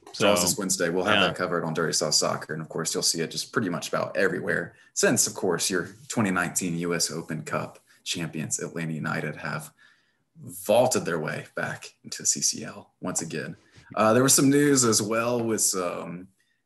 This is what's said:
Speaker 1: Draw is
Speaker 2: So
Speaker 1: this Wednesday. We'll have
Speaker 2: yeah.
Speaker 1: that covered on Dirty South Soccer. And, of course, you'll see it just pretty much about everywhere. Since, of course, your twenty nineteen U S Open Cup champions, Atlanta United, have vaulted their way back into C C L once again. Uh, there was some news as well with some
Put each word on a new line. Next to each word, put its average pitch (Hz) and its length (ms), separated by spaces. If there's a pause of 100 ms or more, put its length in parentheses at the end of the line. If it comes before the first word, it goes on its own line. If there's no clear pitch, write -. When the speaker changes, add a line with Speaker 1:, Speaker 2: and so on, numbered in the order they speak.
(180)
Speaker 1:
Draw 101 160
is 90 60
Speaker 2:
So 90 80
Speaker 1:
this 78 100
Wednesday. 92 320
We'll 90 160
have 104 160
Speaker 2:
yeah. 90 60
Speaker 1:
that 82 80
covered 85 280
on 80 120
Dirty 80 180
South 76 220
Soccer. 82 380
And, 80 80
of 78 80
course, 80 240
you'll 87 100
see 85 180
it 80 80
just - 240
pretty 110 160
much - 200
about - 280
everywhere. 87 560 (220)
Since, 151 320
of 110 80
course, 85 340
your 92 200 (180)
twenty 104 240
nineteen 87 480
U 85 160
S 82 160
Open 80 320
Cup 80 340 (260)
champions, 78 560
Atlanta 80 340
United, 78 420
have 78 360 (640)
vaulted 117 680
their 85 120
way 80 280 (100)
back - 380 (100)
into - 220
C - 160
C - 240
L - 340
once 90 220
again. 80 340 (400)
Uh, 110 160
there 123 120
was 135 100
some 139 160
news 143 340
as 110 180
well 117 400
with 110 200
some 90 640 (380)